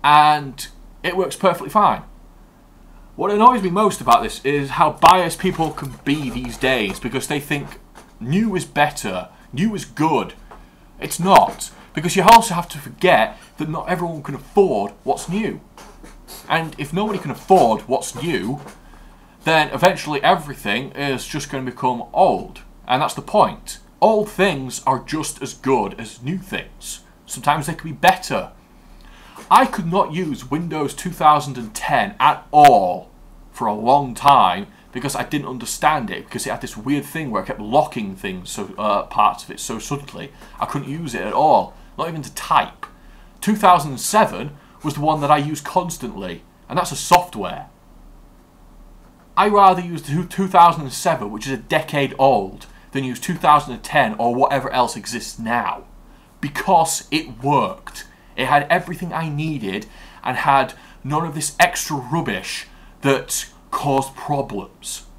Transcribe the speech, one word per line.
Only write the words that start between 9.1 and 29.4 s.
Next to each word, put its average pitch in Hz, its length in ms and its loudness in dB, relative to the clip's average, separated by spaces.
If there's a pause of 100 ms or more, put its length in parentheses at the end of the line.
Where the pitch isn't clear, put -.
new 202 220 -2
is 151 100 -8
good. 131 500 -2 (680)
It's - 180 -8
not, 165 520 4 (240)
because 156 200 -4
you 190 80 4
also 226 320 8
have 170 140 -4
to 147 100 -14
forget - 600 2 (180)
that 156 140 -6
not 160 180 -6
everyone 170 340 -4
can 143 120 -10
afford 127 580 2 (100)
what's - 260 -4
new. 196 320 -4 (880)
And 160 300 -2
if 147 140 -8
nobody 202 260 -2
can 147 120 -8
afford 120 520 4
what's - 320 -6
new, 139 460 -6 (840)
then 156 280 2
eventually 151 500 0
everything 139 680 -2
is 135 340 -4
just - 240 -8
gonna 131 140 -6
become 123 480 -2
old. - 480 0 (260)
And 131 140 0
that's 147 140 -2
the 143 80 -10
point. - 560 0 (220)
Old 214 280 4
things 139 580 -2
are 131 160 0
just - 400 -8
as 131 120 -10
good 113 440 -2
as 113 240 -16
new 170 160 -6
things. - 600 -12 (260)
Sometimes 143 400 -2
they 160 80 -6
can 160 160 -12
be 131 60 -10
better. - 560 0 (1000)